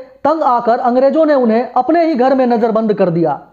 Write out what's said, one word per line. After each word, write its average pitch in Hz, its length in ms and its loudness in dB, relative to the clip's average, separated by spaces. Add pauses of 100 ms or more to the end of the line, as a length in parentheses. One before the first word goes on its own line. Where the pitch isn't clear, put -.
(240)
तंग 311 200 0
आकर 240 360 0
अंग्रेजों 262 460 2
ने 302 80 2
उन्हें 240 380 0
अपने 320 320 0
ही 320 100 0
घर 254 200 0
में 262 120 0
नजरबंद 226 480 0
कर 185 160 0
दिया, 160 300 -2 (120)